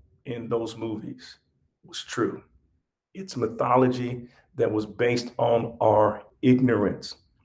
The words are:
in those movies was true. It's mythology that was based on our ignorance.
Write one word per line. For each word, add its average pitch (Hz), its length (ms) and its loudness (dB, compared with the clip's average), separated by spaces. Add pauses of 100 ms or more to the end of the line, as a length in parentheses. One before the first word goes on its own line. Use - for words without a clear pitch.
(260)
in 117 240 -10
those 117 260 -4
movies 110 640 -10 (480)
was - 160 -12
true. - 400 -4 (720)
It's 190 200 -12
mythology 123 920 0 (280)
that 113 140 0
was 107 140 -2
based 120 540 -2
on 117 420 0
our 107 440 4 (180)
ignorance. 123 720 2 (300)